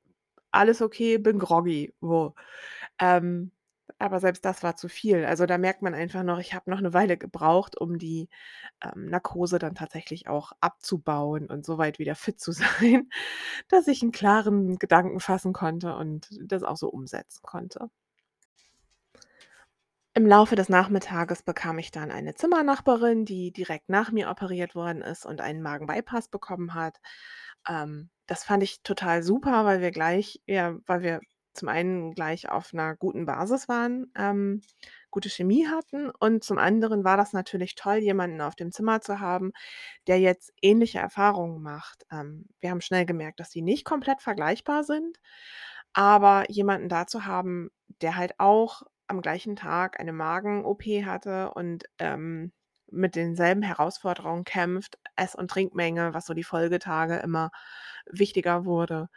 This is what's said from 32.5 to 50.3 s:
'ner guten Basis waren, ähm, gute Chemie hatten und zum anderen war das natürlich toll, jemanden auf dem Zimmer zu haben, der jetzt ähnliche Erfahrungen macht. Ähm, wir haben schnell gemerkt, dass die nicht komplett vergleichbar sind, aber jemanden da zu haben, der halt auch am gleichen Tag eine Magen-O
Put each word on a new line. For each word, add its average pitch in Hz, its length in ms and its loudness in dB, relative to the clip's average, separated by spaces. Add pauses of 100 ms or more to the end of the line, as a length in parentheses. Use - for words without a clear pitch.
'ner 160 240 -4
guten 170 300 -4
Basis 185 420 -2
waren, 240 480 -2
ähm, 202 460 -2 (480)
gute 196 200 -6
Chemie 214 380 2
hatten 294 420 -6
und 220 340 0
zum 202 140 -2
anderen 214 460 2
war 190 120 4
das 202 160 2
natürlich 185 440 -4
toll, 202 220 0
jemanden 185 420 0
auf 151 160 -4
dem 175 160 -10
Zimmer 220 280 0
zu 202 200 -6
haben, 185 320 -2 (560)
der 185 120 6
jetzt 185 320 2 (100)
ähnliche 220 380 6
Erfahrungen 175 640 0
macht. 151 500 -14
Ähm, 151 340 -12 (140)
wir 180 120 -4
haben 175 100 -4
schnell 185 240 2
gemerkt, 160 340 -6
dass 165 100 -16
die 165 120 -8
nicht 208 220 0
komplett 269 380 -2
vergleichbar 294 640 -2
sind, 311 340 -6 (760)
aber 202 580 8
jemanden 202 380 0
da 180 180 -2
zu 214 200 -8
haben, 180 440 -4 (320)
der 165 140 -2
halt 180 220 -4
auch 214 440 4 (260)
am 185 140 -4
gleichen 180 340 -4
Tag 180 420 -4
eine 165 140 -8
Magen-O 190 600 -2